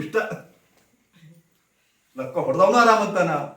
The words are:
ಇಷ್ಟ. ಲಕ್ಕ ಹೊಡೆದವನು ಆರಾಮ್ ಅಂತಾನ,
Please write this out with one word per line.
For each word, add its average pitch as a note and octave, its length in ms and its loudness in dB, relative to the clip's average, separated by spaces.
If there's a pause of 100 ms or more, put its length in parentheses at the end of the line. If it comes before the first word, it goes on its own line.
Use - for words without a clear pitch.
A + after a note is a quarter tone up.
ಇಷ್ಟ. - 120 -8 (2000)
ಲಕ್ಕ C3 200 -10
ಹೊಡೆದವನು D3 400 2
ಆರಾಮ್ A3 300 4
ಅಂತಾನ, E3+ 240 -2 (240)